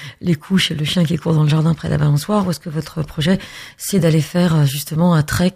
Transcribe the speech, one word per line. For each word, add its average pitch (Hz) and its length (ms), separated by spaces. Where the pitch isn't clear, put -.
les 175 140
couches 175 380
et - 20
le 156 100
chien 170 200
qui 165 120
court - 160
dans 151 120
le 151 40
jardin 156 260
près 165 120
de 165 60
la 151 60
balançoire, 151 480
ou 180 40
est-ce 160 100
que 170 100
votre 156 340
projet 170 340
c'est - 220
d'aller 160 200
faire, 175 360
euh, 151 80
justement 151 500
un 151 80
trek, 180 340